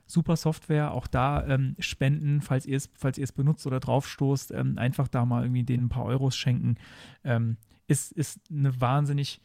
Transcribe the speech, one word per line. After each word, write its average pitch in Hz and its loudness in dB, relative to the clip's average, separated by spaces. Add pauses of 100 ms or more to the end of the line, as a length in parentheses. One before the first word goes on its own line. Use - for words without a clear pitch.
Super 170 2
Software, 156 0
auch - -6
da, 139 0
ähm, 135 2
spenden, 147 0
falls 131 -2
ihr's, 139 -2
falls 135 -2
ihr's 135 -4
benutzt 143 2
oder 131 0
draufstoßt, 135 0
ähm, 131 -2
einfach 131 0
da 120 0
mal 120 2
irgendwie 123 0
denen 123 0
ein 117 0
paar 120 -2
Euros 131 0
schenken. 123 0 (480)
Ähm, 117 0 (300)
ist, - 0
ist - -6 (120)
eine 139 0
wahnsinnig 143 0